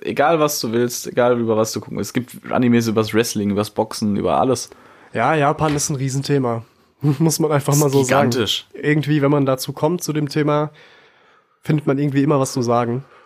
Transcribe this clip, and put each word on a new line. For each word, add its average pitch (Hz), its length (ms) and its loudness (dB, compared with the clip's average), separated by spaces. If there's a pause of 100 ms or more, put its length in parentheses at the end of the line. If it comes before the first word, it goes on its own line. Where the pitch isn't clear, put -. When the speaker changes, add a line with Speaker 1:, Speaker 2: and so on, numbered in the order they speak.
Speaker 1:
egal 156 380 0
was 151 220 0
du 120 100 -4
willst, 120 360 -2
egal 123 320 2
über 113 180 0
was 110 160 0
du 110 80 -6
gucken 110 160 -10
willst, 101 120 -6
es - 40 -12
gibt - 380 -8
Animes 117 360 4
übers 107 260 0
Wrestling, 107 380 0
übers 101 180 0
Boxen, 107 460 -2
über - 240 0
alles. 120 300 0 (440)
Speaker 2:
Ja, 123 220 0
Japan 151 400 0
ist 147 140 -2
ein 151 80 -4
Riesenthema. 131 680 -2 (200)
<laughs> - 180 -20
Muss 151 380 2
man 156 120 0
einfach 143 220 2
Speaker 1:
Das 143 40 4
ist 151 60 4
Speaker 2:
mal 143 60 2
so 139 140 4
Speaker 1:
gigantisch. 127 680 0
Speaker 2:
sagen. - 140 -10
Irgendwie, 147 360 2
wenn 139 100 2
man 143 140 2
dazu 131 280 -2
kommt, 165 300 -2
zu 156 100 -4
dem 147 160 -2
Thema, 151 420 0 (920)
findet 151 220 0
man 135 120 0
irgendwie 139 260 0
immer 147 160 2
was 131 140 -2
zu 127 80 -2
sagen. 120 420 0 (220)